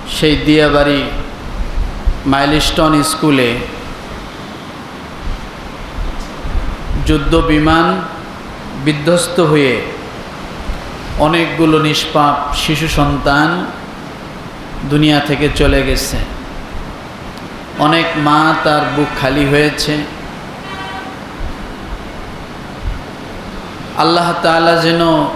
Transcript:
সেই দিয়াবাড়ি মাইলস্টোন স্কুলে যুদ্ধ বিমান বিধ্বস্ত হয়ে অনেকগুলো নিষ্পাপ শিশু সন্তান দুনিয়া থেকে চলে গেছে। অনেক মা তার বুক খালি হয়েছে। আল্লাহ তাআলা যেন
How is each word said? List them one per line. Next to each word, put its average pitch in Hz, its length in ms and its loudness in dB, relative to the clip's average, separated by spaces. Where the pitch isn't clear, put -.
সেই 151 160 4
দিয়াবাড়ি 143 680 4
মাইলস্টোন 147 800 4
স্কুলে 131 540 2
যুদ্ধ 151 300 4
বিমান 160 680 4
বিধ্বস্ত 156 540 2
হয়ে 143 420 4
অনেকগুলো 156 600 4
নিষ্পাপ 147 760 2
শিশু 156 320 0
সন্তান 143 800 2
দুনিয়া 151 300 4
থেকে 143 360 2
চলে 143 280 4
গেছে। - 340 0
অনেক 156 260 4
মা 151 480 4
তার 151 180 4
বুক 143 120 2
খালি 139 240 2
হয়েছে। 147 520 2
আল্লাহ 170 360 2
তাআলা 170 320 4
যেন 165 500 4